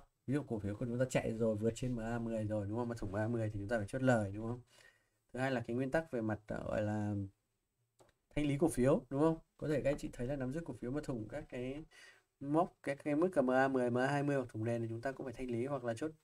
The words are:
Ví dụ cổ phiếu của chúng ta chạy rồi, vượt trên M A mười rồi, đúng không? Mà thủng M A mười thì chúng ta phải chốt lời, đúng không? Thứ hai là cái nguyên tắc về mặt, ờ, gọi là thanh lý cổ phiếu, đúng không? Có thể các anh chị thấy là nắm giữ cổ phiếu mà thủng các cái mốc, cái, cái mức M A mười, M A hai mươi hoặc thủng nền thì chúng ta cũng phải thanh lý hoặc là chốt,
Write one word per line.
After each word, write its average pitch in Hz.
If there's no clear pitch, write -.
Ví 127
dụ 143
cổ 120
phiếu 101
của 131
chúng 120
ta 127
chạy 127
rồi, 110
vượt 110
trên 127
M 117
A 117
mười 113
rồi, 104
đúng 104
không? 120
Mà 117
thủng 95
M 95
A 107
mười 113
thì 104
chúng 101
ta 117
phải 101
chốt 131
lời, 113
đúng 107
không? 123
Thứ 123
hai 135
là 123
cái 117
nguyên 131
tắc 160
về 120
mặt, 107
ờ, -
gọi 113
là 104
thanh 147
lý 139
cổ 165
phiếu, 156
đúng 139
không? 160
Có 139
thể 143
các 135
anh 143
chị -
thấy 123
là 143
nắm 131
giữ 160
cổ 127
phiếu 120
mà 143
thủng 107
các 139
cái 131
mốc, 147
cái, 143
cái 147
mức 165
M 127
A 131
mười, 127
M 120
A 127
hai 143
mươi 143
hoặc 127
thủng 110
nền 117
thì 113
chúng 113
ta 135
cũng 135
phải 127
thanh 127
lý 120
hoặc 139
là 117
chốt, 151